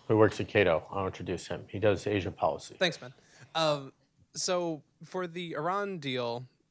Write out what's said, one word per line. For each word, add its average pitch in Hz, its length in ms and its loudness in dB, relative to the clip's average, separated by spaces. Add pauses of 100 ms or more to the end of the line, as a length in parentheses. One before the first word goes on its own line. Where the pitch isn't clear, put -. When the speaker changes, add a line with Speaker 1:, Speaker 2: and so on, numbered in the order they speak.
Speaker 1:
who 113 100 4
works 107 220 6
at 95 80 -4
Cato? 87 460 4
I'll 98 140 -2
introduce 90 420 -6
him. 85 180 -8
He 101 140 -8
does 101 260 4
Asia 101 240 0
policy. - 480 -2
Speaker 2:
Thanks, 175 180 0
Ben. 127 160 -16 (420)
Um, 147 380 0 (420)
so 170 480 -2 (220)
for 180 220 -6
the 170 280 -8
Iran 190 440 -4
deal, 127 480 -4 (240)